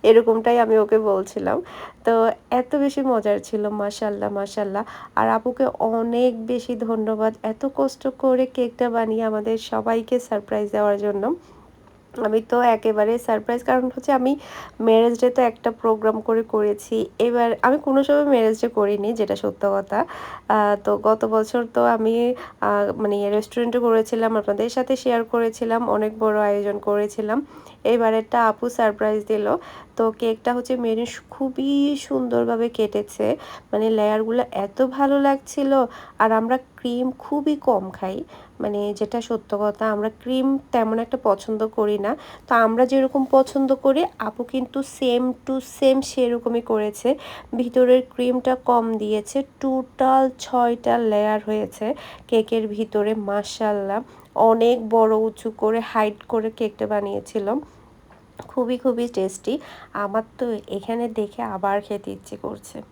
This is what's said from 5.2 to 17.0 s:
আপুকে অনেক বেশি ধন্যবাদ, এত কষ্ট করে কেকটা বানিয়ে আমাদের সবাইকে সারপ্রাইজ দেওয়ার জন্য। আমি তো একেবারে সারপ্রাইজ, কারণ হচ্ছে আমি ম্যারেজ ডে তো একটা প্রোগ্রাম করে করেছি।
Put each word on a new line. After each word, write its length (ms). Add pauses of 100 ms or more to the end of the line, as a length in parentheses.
আপুকে 380
অনেক 800
বেশি 300
ধন্যবাদ, 680
এত 240 (100)
কষ্ট 320 (100)
করে 280
কেকটা 440
বানিয়ে 340
আমাদের 340
সবাইকে 600
সারপ্রাইজ 500
দেওয়ার 280
জন্য। 360 (840)
আমি 300
তো 120
একেবারে 580
সারপ্রাইজ, 440
কারণ 240
হচ্ছে 260
আমি 240 (440)
ম্যারেজ 400
ডে 100
তো 120
একটা 280
প্রোগ্রাম 500
করে 220
করেছি। 640 (120)